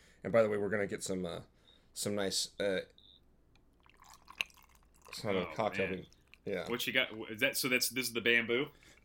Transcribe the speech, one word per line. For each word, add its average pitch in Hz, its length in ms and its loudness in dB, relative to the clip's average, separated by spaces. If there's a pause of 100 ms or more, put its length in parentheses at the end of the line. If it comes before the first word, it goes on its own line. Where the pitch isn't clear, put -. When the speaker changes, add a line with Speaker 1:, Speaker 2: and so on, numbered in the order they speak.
(240)
Speaker 1:
And 98 80 -2
by 113 120 8
the 107 60 4
way, 104 80 0
we're 101 120 0
gonna 101 160 2
get 95 160 -6
some, 92 240 -4
uh, 85 140 -6 (560)
some - 180 -4
nice, 98 360 -2 (100)
uh, 95 220 0 (2250)
some 101 260 -2
Speaker 2:
Oh, 87 180 0
Speaker 1:
cocktail 101 320 0
Speaker 2:
man. 95 80 -4
Speaker 1:
bean-, 85 100 -10 (480)
yeah. 87 160 -4
Speaker 2:
What 123 160 -2
you - 80 -2
got? 127 160 4
Wh-, 110 220 -10
is 104 80 -8
that, 131 180 2
so 139 100 0
that's, 123 220 2
this 120 180 -2
is 117 60 -6
the 117 80 0
bamboo? 120 460 4 (360)